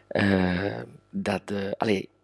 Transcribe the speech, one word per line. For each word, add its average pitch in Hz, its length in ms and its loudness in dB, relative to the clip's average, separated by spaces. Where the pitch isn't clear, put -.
Eh, 98 720 2
dat, 98 400 -2
eh, 98 280 -4
allee, 101 300 0